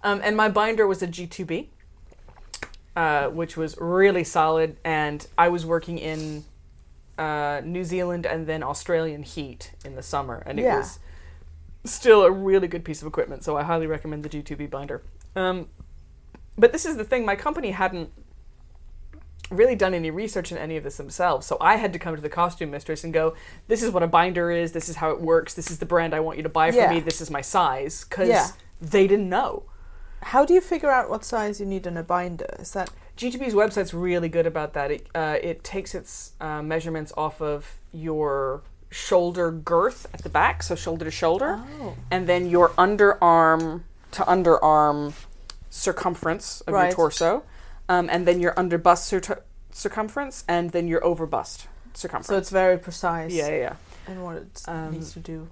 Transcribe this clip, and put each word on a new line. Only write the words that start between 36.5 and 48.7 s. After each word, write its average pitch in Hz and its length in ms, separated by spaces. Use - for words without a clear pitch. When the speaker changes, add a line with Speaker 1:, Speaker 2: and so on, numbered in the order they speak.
Speaker 1:
measurements 160 540
off 156 260
of 147 360
your 147 720
shoulder 175 600
girth 170 640
at - 80
the - 80
back, 165 320
so - 120
shoulder 165 300
to 160 60
shoulder, 202 500
Speaker 2:
Oh. 208 140
Speaker 1:
and 185 160
then 180 220
your 175 300
underarm 170 1040
to - 120
underarm 151 880
circumference - 920
of 165 120
Speaker 2:
Right. 185 140
Speaker 1:
your 180 40
torso, 175 500
um, 180 240
and 175 160
then 175 120
your 175 180
under 180 180